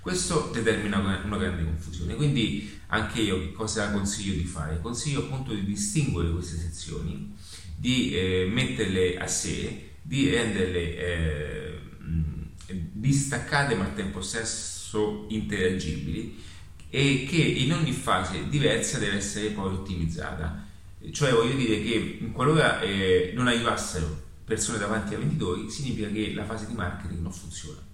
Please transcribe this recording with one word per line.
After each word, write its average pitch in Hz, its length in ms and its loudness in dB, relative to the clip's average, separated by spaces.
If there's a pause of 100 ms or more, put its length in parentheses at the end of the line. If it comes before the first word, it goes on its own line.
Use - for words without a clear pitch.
Questo 175 520 0
determina 104 460 2
una, 98 260 2
una 104 120 0
grande 85 280 0
confusione, 80 500 -2
quindi 120 720 2
anche 110 340 0
io 95 200 2
che 82 120 -4
cosa 107 380 -2
consiglio 98 440 0
di 80 100 0
fare? 80 360 -2
Consiglio 120 440 -2
appunto 131 280 -4
di 98 120 -2
distinguere 90 680 2
queste 82 280 -2
sezioni, - 760 -6 (420)
di, 123 400 2
eh, 92 340 2
metterle 98 680 2
a 82 80 -4
sé, - 640 -2 (100)
di - 300 2
renderle, 92 680 2
eh, 78 840 -2 (220)
mm, 78 420 0 (260)
distaccate 123 1040 0
ma 98 100 0
al - 120 -4
tempo 104 240 -4
stesso - 1080 -4
interagibili, 92 1120 -2 (480)
e 139 400 4
che 165 140 4
in 131 300 4
ogni 147 200 2
fase 95 560 0
diversa 113 500 2
deve 101 180 0
essere 104 320 -2
poi 95 240 -2
ottimizzata. 82 920 -2 (460)
Cioè 131 220 4
voglio 120 240 4
dire 110 260 2
che 113 500 0
qualora, 139 480 4
eh, 92 540 4
non 123 140 4
arrivassero 101 720 0 (220)
persone 110 340 0
davanti 104 360 0
ai - 60 -2
venditori, 107 480 0
significa 107 400 -2
che 104 240 -2
la 104 120 -4
fase 104 240 -6
di 117 60 -4
marketing 90 460 -4
non 82 120 -4
funziona. - 500 -12 (120)